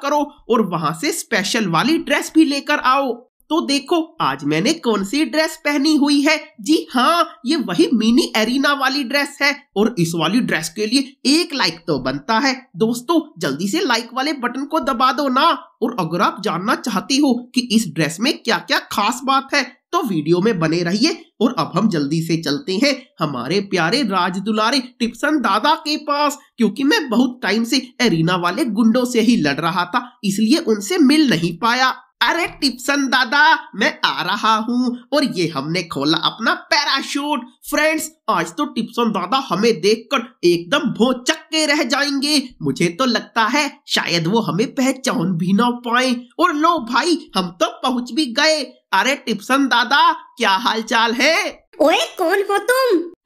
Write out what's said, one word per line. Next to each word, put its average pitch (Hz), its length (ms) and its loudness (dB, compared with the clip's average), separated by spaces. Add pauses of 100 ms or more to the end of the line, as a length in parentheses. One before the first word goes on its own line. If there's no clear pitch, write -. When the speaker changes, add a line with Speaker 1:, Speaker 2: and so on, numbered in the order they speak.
Speaker 1:
करो 294 300 0 (160)
और 220 220 2
वहां 160 240 -2
से 285 180 -4
स्पेशल 202 560 -2
वाली 185 300 2
ड्रेस 330 360 -2
भी 320 100 8
लेकर 285 340 -2
आओ। 262 520 0 (180)
तो 311 120 0
देखो, 277 600 -2
आज 139 240 0
मैंने 160 280 2
कौन 208 320 0
सी 285 200 0
ड्रेस 311 320 -2
पहनी 294 400 0
हुई 285 240 4
है। 302 160 4 (240)
जी 302 320 0
हाँ, 320 540 0
ये 294 100 0
वही 233 380 2
मिनी 220 420 4
एरिना 254 360 2
वाली 277 320 0
ड्रेस 277 380 -2
है। 277 120 2 (220)
और 214 220 2
इस 165 160 2
वाली 175 260 0
ड्रेस 165 280 -2
के 214 180 -4
लिए 247 140 2 (260)
एक 311 280 2
लाइक 185 320 -2
तो 147 120 0
बनता 135 400 -2
है। 262 160 0 (220)
दोस्तों, 240 440 0 (180)
जल्दी 160 300 -4
से 311 120 -2
लाइक 240 340 -2
वाले 277 180 -2
बटन 254 320 -6
को 320 160 -2
दबा 262 320 0
दो 277 160 -2
ना। 269 180 2 (360)
और 240 180 -4
अगर 170 200 -2
आप 254 240 0
जानना 190 300 -2
चाहते 240 400 -4
हो 262 400 0
कि - 180 -2
इस 214 160 2
ड्रेस 156 320 -2
में 269 180 0
क्या-क्या 226 400 -2
खास 220 460 -2
बात 269 300 0
है, 285 80 2 (300)
तो - 100 2
वीडियो 175 380 0
में 196 180 2
बने 160 240 0
रहिए। 208 420 -2 (160)
और - 180 2
अब 139 180 -4
हम 202 120 2
जल्दी 156 340 -2
से 165 140 -2
चलते 160 480 -4
हैं 285 100 2 (260)
हमारे 147 400 -2
प्यारे 196 420 0
राज 190 360 -2
दुलारे 214 400 0 (220)
टिप्सन 285 400 -2
दादा 226 340 2
के 311 220 -6
पास, 294 420 -2 (200)
क्योंकि 220 260 0
मैं 302 260 2
बहुत 247 320 2
टाइम 226 220 2
से 254 360 -2
एरिना 175 360 2
वाले 180 280 -2
गुंडों 226 400 2
से 247 160 0
ही 226 160 4
लड़ 147 240 0
रहा 175 240 -2
था, 240 400 -6
इसलिए 214 340 2
उनसे 220 400 -2
मिल 294 320 6
नहीं 170 280 0
पाया। 240 360 0 (280)
अरे 330 240 0
टिप्सन 277 600 -2
दादा, 285 680 2
मैं 240 300 -2
आ 156 180 0
रहा 214 340 0
हूँ। 240 420 -2 (140)
और 285 120 2
ये 175 240 -2
हमने 156 340 -4
खोला 151 360 -2
अपना 208 360 -2
पैराशूट। 294 840 -2 (300)
फ्रेंड्स, 311 400 0 (200)
आज 170 220 -2
तो 294 120 -4
टिप्सन 233 460 -4
दादा 196 280 -2 (100)
हमें 196 320 2
देखकर 233 420 0 (220)
एकदम 175 340 2
भौचक्के 262 880 0
रह 294 160 2
जाएंगे। 277 600 0 (200)
मुझे 165 260 0
तो 170 160 -2
लगता 226 400 0
है 277 440 -2
शायद 170 380 -2
वो 214 140 2
हमें 190 340 -2
पहचान 247 580 0
भी 175 200 0
ना 233 180 4
पाए। 247 440 0 (240)
और 339 160 2
लो 320 240 2 (140)
भाई, 311 260 2 (180)
हम 180 140 -2 (100)
तो 320 60 2 (160)
पहुँच 247 300 -2
भी 302 140 -2
गए। 294 360 0 (300)
अरे 202 240 2
टिप्सन 254 500 -2
दादा, 254 460 2
क्या - 380 -2
हाल 226 320 0
चाल 226 300 0
है? 311 540 0 (140)
Speaker 2:
ओए, 330 200 4 (180)
कौन 381 320 0
हो 403 80 2
तुम? 480 440 2 (240)